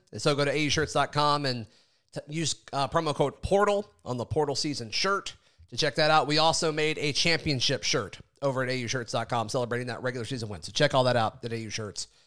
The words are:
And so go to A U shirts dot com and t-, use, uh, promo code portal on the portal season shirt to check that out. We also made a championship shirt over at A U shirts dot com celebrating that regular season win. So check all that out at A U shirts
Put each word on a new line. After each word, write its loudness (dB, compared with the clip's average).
And -8
so 4
go 2
to 0
A 0
U 2
shirts 0
dot 2
com 2
and -4
t-, -6
use, -2
uh, 0
promo 0
code 0
portal 2
on -6
the -4
portal 0
season -6
shirt -2
to -12
check 0
that 4
out. 6
We 2
also 4
made 0
a -2
championship 2
shirt -2
over 0
at -2
A 0
U -4
shirts -6
dot -2
com -2
celebrating -2
that -8
regular -4
season -6
win. -10
So -12
check 2
all 6
that 4
out 0
at -6
A -6
U -8
shirts -10